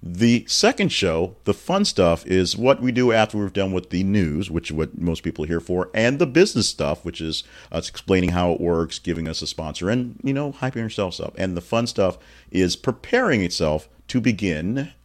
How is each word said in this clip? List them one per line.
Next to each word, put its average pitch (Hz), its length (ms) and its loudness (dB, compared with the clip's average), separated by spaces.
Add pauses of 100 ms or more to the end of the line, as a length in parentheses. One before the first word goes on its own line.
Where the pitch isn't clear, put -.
The 107 460 2
second 208 420 2
show, 87 540 -2
the 101 100 2
fun 196 300 0
stuff, 85 420 2
is 92 300 2
what 123 260 2
we 127 80 0
do 123 220 2
after 110 260 2
we've 98 140 -4
done 95 180 0
with 90 200 -4
the 90 120 0
news, 92 480 0
which 80 200 -4
is 76 60 -4
what 78 240 -4
most 82 220 -2
people 82 220 -4
are - 20 -8
here 82 140 -2
for, 90 340 -2
and 120 240 2
the 170 80 2
business 135 420 2
stuff, 76 360 -4
which 85 160 -8
is 80 240 -6 (260)
us - 180 -6
explaining 92 420 0
how 87 200 2
it 82 100 0
works, 85 380 0
giving 82 300 -4
us 80 120 -6
a 80 60 -8
sponsor, 80 420 -6
and, 123 360 -2
you 135 80 -2
know, 143 220 -4
hyping 127 280 -6
ourselves 104 380 -4
up. - 180 -8
And 92 180 -2
the 85 40 -4
fun 117 260 -2
stuff 95 320 0 (320)
is 92 240 2
preparing 143 680 0
itself 78 440 -2 (200)
to 127 120 0
begin 101 720 -2 (140)